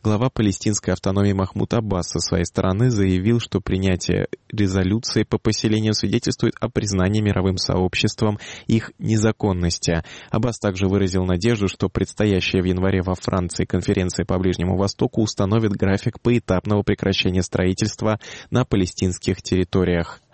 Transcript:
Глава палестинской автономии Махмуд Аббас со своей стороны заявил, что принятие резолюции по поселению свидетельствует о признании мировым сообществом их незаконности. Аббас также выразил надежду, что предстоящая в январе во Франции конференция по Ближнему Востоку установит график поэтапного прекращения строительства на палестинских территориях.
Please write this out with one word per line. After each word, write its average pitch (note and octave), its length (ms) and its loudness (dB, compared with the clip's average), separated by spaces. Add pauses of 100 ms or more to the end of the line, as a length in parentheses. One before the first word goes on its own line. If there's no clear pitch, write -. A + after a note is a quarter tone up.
Глава A2 260 2
палестинской G#2 640 0
автономии G2+ 380 2
Махмуд F#2+ 420 -2
Аббас G2 360 -2
со E2+ 100 -2
своей F2 240 0
стороны F#2+ 460 0
заявил, G2+ 500 2
что G2 200 -2
принятие F#2+ 680 0 (240)
резолюции G2+ 720 0
по - 140 -2
поселению A2 560 0
свидетельствует - 680 -2
о A2+ 80 -4
признании G#2 520 0
мировым F#2+ 360 0
сообществом F#2+ 840 -2 (300)
их A2+ 320 0
незаконности. G#2+ 320 2 (1000)
Аббас A2+ 280 -2
также G2 300 0
выразил F#2+ 360 2
надежду, G2+ 420 2
что F#2 220 -2
предстоящая F#2+ 720 0
в F2+ 60 0
январе F#2 340 0
во F#2 140 -2
Франции F#2 500 -4
конференция F2+ 600 -2
по F#2 120 0
Ближнему F#2 380 0
Востоку G2+ 460 0
установит G#2 500 0
график G2 480 0
поэтапного G#2 640 2
прекращения F#2 600 0
строительства G#2+ 800 0 (300)
на B2 160 2
палестинских F#2 720 -2
территориях. F2 800 0 (140)